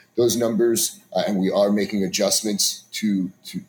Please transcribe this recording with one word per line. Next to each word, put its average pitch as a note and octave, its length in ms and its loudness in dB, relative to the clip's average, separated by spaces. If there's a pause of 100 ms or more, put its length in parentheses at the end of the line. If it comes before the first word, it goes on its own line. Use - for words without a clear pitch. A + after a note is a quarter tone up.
(160)
those A#2 200 2
numbers, A#2 640 0 (140)
uh, F2+ 140 0
and G2+ 120 0
we F#2 120 0
are G2+ 200 2
making G2+ 340 0
adjustments G2 880 -2
to, - 380 -2 (140)
to, - 240 -10